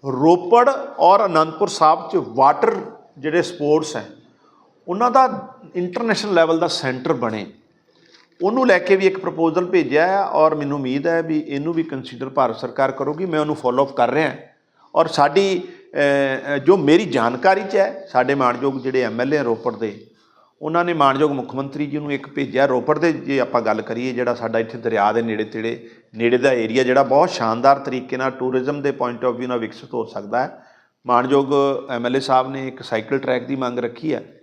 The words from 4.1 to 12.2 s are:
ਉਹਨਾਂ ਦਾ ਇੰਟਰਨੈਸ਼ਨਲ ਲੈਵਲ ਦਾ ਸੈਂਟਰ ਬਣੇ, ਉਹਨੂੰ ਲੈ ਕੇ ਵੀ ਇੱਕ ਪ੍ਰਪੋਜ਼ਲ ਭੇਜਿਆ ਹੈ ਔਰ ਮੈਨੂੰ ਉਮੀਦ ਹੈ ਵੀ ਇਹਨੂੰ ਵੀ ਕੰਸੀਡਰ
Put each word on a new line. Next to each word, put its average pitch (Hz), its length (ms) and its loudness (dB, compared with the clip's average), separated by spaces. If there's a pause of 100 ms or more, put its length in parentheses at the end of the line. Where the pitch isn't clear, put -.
ਉਹਨਾਂ 220 240 0
ਦਾ 254 380 2 (260)
ਇੰਟਰਨੈਸ਼ਨਲ 196 580 -2
ਲੈਵਲ 165 260 4
ਦਾ 170 80 0
ਸੈਂਟਰ 131 460 -4
ਬਣੇ, 110 320 -4 (1000)
ਉਹਨੂੰ 240 240 2
ਲੈ 185 120 6
ਕੇ 185 160 2
ਵੀ 190 120 2
ਇੱਕ 185 120 0
ਪ੍ਰਪੋਜ਼ਲ 165 460 -2
ਭੇਜਿਆ 160 420 2
ਹੈ 196 140 0
ਔਰ 156 340 2
ਮੈਨੂੰ 143 240 -4
ਉਮੀਦ 139 280 -2
ਹੈ 165 160 0
ਵੀ 156 240 -2
ਇਹਨੂੰ 147 260 -4
ਵੀ 160 100 0
ਕੰਸੀਡਰ 131 460 -10